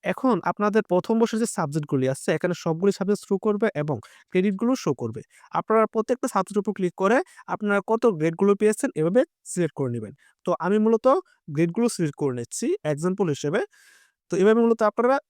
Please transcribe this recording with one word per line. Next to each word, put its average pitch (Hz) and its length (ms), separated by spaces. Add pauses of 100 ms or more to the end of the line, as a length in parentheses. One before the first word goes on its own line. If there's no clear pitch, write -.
এখন 208 400
আপনাদের 208 380 (100)
প্রথম 180 280
বর্ষের 226 240
যে 226 40 (100)
সাবজেক্টগুলি 147 560
আছে, - 240
এখানে 175 160 (100)
সবগুলি 175 340
সাবজেক্ট 196 320
শো 196 80
করবে 208 380
এবং 147 220 (320)
ক্রেডিটগুলো 202 460
শো - 180
করবে। 117 280 (300)
আপনারা 220 320 (100)
প্রত্যেকটা 240 340
সাবজেক্টের 196 360
উপর 208 100
ক্লিক 180 220
করে 196 220 (300)
আপনারা 202 300 (100)
কত 226 160 (160)
গ্রেডগুলো 165 360
পেয়েছেন 214 400
এভাবে 175 260 (240)
সিলেক্ট 170 340
করে 131 120
নেবেন। 113 220 (320)
তো - 40 (100)
আমি 185 200
মূলত 220 280 (480)
গ্রেডগুলো 170 340
সিলেক্ট 160 320
করে 139 140
নিচ্ছি 123 320 (160)
এক্সাম্পল 170 460
হিসেবে। 147 320 (680)
তো - 40
এভাবে 214 260
মূলত 233 200
আপনারা 233 340 (140)